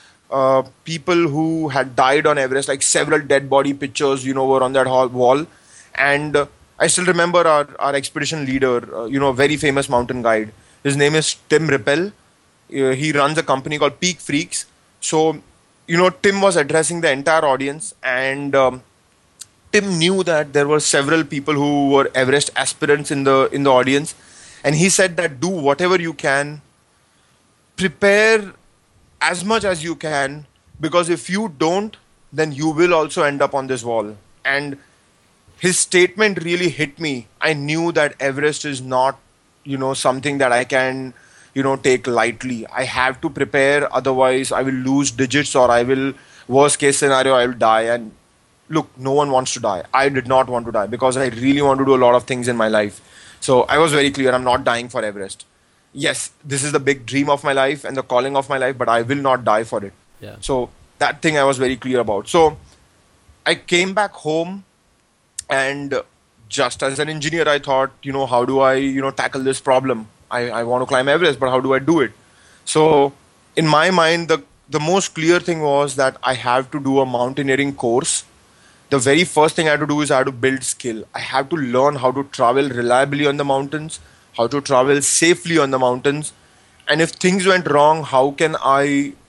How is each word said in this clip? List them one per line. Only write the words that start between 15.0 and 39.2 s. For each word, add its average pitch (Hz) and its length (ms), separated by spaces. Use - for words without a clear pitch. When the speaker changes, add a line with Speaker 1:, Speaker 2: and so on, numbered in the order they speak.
Speaker 1:
So, 156 420
you 170 80
know, 180 140
Tim 196 300
was 196 140
addressing 160 460
the 165 100
entire 156 340
audience, 139 580
and... 135 520
Um, 127 280
Tim 202 280
knew 185 240
that 151 280
there 143 140
were 151 140
several 151 420
people 147 320
who 143 360
were 139 220
Everest 131 440
aspirants 147 560
in 139 100
the, 135 300
in 139 100
the 139 80
audience, 139 460
and 143 100
he 170 140
said 185 280
that, 160 240
"Do 165 80
whatever 180 460
you 170 180
can, 147 480
prepare 202 760
as 170 240
much 214 180
as 180 220
you 170 100
can, 147 500
because 160 280
if 170 220
you 196 260
don't, 185 400
then 156 180
you 147 180
will 170 260
also 156 280
end 143 180
up 139 140
on 131 140
this 127 160
wall." 110 320
And 139 320
his 180 220
statement 180 640
really 170 260
hit 143 300
me. 139 300
I 160 120
knew 156 400
that 147 260
Everest 143 460
is 139 180
not, 131 380